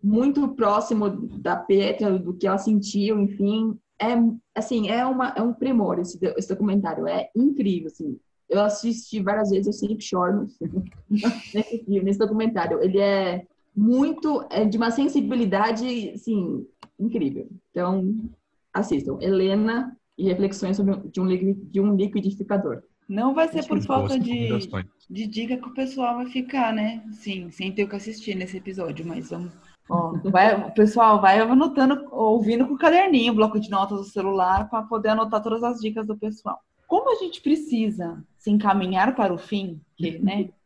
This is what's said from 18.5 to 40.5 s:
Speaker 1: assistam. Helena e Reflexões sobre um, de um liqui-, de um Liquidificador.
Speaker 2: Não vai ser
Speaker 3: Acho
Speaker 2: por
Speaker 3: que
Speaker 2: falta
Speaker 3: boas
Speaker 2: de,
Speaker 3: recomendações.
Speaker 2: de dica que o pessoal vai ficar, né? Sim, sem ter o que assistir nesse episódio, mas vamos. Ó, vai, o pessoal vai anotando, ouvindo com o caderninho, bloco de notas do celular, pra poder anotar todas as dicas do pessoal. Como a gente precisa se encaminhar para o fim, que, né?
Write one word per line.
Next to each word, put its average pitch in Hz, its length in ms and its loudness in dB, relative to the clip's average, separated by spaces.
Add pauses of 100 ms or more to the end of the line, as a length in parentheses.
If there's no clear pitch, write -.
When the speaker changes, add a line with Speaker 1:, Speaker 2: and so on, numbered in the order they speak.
Speaker 1:
assistam. 165 480 -2
Helena 202 760 0 (220)
e 175 60 -4
Reflexões 190 520 0
sobre 196 180 2
um, - 140 -10
de - 120 -6
um 185 60 0
liqui-, 185 280 0
de - 260 -4
um 202 160 4
Liquidificador. 196 840 -2 (260)
Speaker 2:
Não 233 260 0
vai 320 140 2
ser 330 120 -4
Speaker 3:
Acho - 80 -8
Speaker 2:
por 302 100 0
Speaker 3:
que - 80 -4
Speaker 2:
falta 269 280 0
Speaker 3:
boas 254 100 0
Speaker 2:
de, 240 80 -2
Speaker 3:
recomendações. 208 540 -4 (240)
Speaker 2:
de 208 160 -6
dica 226 300 -4
que 247 120 -10
o - 60 -16
pessoal 262 420 -4
vai 247 100 -6
ficar, 254 480 -2
né? 220 280 -4 (100)
Sim, 185 380 -10
sem 185 220 -8
ter 202 120 0
o 202 40 -8
que 208 80 -10
assistir 214 380 -8
nesse 185 220 -8
episódio, 170 500 -8
mas 170 240 -10
vamos. 175 220 -10 (380)
Ó, 170 220 0 (180)
vai, 208 360 6
o - 60 -10
pessoal 214 480 6
vai 196 200 8
anotando, 269 680 4
ouvindo 220 560 2
com 294 80 -2
o 262 40 -8
caderninho, 320 560 6
bloco 214 260 4
de 214 100 -8
notas 202 280 0
do 196 60 -8
celular, 196 680 0
pra 226 120 -2
poder 214 280 0
anotar 220 320 2
todas 226 200 -2
as 240 160 -2
dicas 220 280 -4
do 214 100 -4
pessoal. 214 420 -8 (280)
Como 494 260 2
a 427 40 2
gente 349 260 -8
precisa 220 840 -2 (140)
se - 120 -4
encaminhar 202 640 2
para 196 200 2
o - 40 -8
fim, 190 400 -6 (180)
que, 165 240 -4
né? 190 280 0 (160)